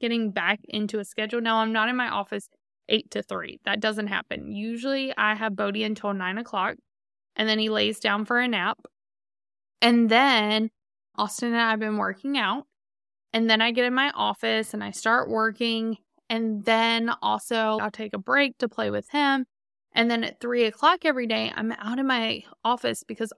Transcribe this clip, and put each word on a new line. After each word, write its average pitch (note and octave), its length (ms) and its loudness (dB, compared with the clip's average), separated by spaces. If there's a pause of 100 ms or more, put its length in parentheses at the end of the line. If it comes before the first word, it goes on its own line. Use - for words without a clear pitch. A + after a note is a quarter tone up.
getting A3+ 320 0
back G3 320 0
into G#3+ 340 -4
a G3+ 60 -6
schedule. A3 360 -4
Now, A3+ 180 2
I'm A3 140 0
not A3 160 2
in B3 80 -2
my B3 120 -2
office G3+ 400 -6 (400)
eight - 240 0
to G#3 100 -4
three. - 420 -8
That G#3 140 0
doesn't G#3+ 300 -2
happen. - 420 -6
Usually, A#3 680 -4
I G#3+ 200 2
have G#3+ 180 -4
Bodhi G3+ 300 -2
until G#3+ 300 -2
nine F#3 220 -2
o'clock, G#3+ 380 -4 (600)
and G#3+ 120 2
then A3 120 2
he A3 100 2
lays G#3 300 0
down G#3 240 0
for A#3+ 160 2
a B3 80 0
nap. G#3 320 -2 (1000)
And A#3 300 6
then A3 600 4 (460)
Austin A3+ 360 -2
and A#3 100 2
I A3+ 80 2
have G#3+ 100 0
been G#3+ 160 -2
working G3+ 400 -2
out. A#3 300 -2 (640)
And A3+ 180 2
then A3 100 6
I A#3 120 4
get B3 120 2
in B3 100 0
my C4+ 160 2
office A3 640 -2
and G#3 100 -6
I G3+ 80 -8
start A#3 360 0
working. A3+ 680 0 (340)
And A3 340 -2
then A3+ 460 2 (100)
also G#3+ 600 0
I'll G#3+ 100 -2
take G#3+ 220 -10
a G#3 60 -6
break C4 400 2
to A#3+ 100 0
play A3 220 -4
with G#3 200 -4
him. C#4 360 2 (460)
And A#3 180 2
then A#3 120 0
at - 180 -6
three A#3+ 240 0
o'clock D4+ 400 2
every B3+ 220 2
day, A3 280 -2
I'm A3 180 -4
out A3+ 260 -6
in C4+ 80 0
my A3+ 380 0 (200)
office A#3 380 0
because A3 360 -6